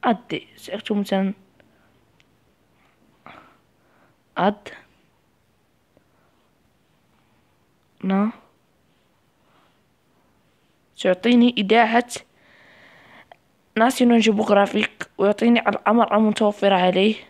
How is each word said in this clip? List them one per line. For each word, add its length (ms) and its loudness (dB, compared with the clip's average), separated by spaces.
أد. 380 -6
سأكتب 400 -10
مثلًا 360 -4
أد، 300 -4
نا، 280 -2
سيعطيني 600 2
إذاعة 500 0
ناسيونال 440 2
جيوغرافيك، 880 0
ويعطيني 500 2
القمر 480 0
المتوفر 560 0
عليه. 420 2